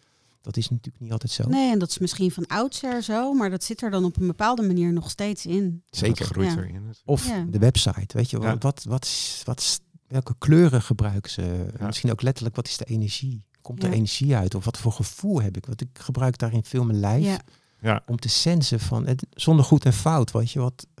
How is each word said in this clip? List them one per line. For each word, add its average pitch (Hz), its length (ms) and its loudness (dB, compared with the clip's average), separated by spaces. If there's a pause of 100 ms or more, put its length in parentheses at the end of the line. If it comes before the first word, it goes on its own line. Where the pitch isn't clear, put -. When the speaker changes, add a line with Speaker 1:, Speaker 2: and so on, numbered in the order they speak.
(420)
Speaker 1:
Dat - 160 -10
is 113 120 -2
natuurlijk 127 340 -6
niet 113 80 -10
altijd 113 200 -4
zo. - 180 -2
Speaker 2:
Nee, 262 220 2
en 214 80 2
dat 175 100 -2
is - 100 -6
misschien 180 320 0
van 180 160 -6
oudsher 247 560 -4
zo, 233 300 -2
maar 226 160 2
dat 180 140 -4
zit - 180 -8
er 226 100 -2
dan 185 140 0
op 175 120 -2
een 185 100 2
bepaalde 220 340 0
manier 175 320 2
nog 165 160 -2
steeds 208 360 -6
in. 196 180 0
Speaker 3:
Ja, 185 60 0 (200)
dat - 100 -10
Speaker 1:
Zeker. - 260 0
Speaker 3:
groeit 95 260 0
Speaker 2:
Ja. 165 60 -2
Speaker 3:
erin. 92 240 -8 (240)
Speaker 1:
Of 139 220 0
Speaker 2:
Ja. 202 220 0
Speaker 1:
de 107 100 0
website, 104 580 2
weet 117 120 2
je, 110 100 -2
Speaker 3:
Ja. 101 100 -2
Speaker 1:
wat, 113 140 -2
wat, 139 200 -2
wat 123 220 -4
is, - 400 -6
wat - 140 -4
is, - 200 -2 (280)
welke 127 300 -2
kleuren 156 440 6
gebruiken 101 500 2
ze? 90 340 -2 (140)
Speaker 3:
Ja. 101 60 -4
Speaker 1:
Misschien 110 260 0
ook 110 100 -2
letterlijk, 123 340 0
wat 113 120 -4
is - 100 -6
de - 80 -8
energie? 113 580 -4 (180)
Komt 120 220 -8
er 185 60 2
Speaker 2:
Ja. 180 60 2
Speaker 1:
energie 117 400 2
uit? 95 200 2
Of 95 100 -4
wat 113 120 -2
voor 117 140 0
gevoel - 500 -2
heb 98 160 -2
ik? - 80 -8
Want 113 160 -8
ik 127 120 -6
gebruik 127 440 -2
daarin 113 260 0
veel 127 220 -2
mijn 107 140 2
lijf 107 260 2
Speaker 2:
Ja. 190 140 0 (420)
Speaker 3:
Ja. 107 260 0
Speaker 1:
om 120 120 -4
te 113 100 -4
sensen 156 500 2
van, 113 280 -2
het, 127 260 -2
zonder 156 320 4
goed - 200 6
en 127 80 6
fout, 151 380 0
weet 117 200 0
je, - 80 -4
wat, 123 280 -4 (120)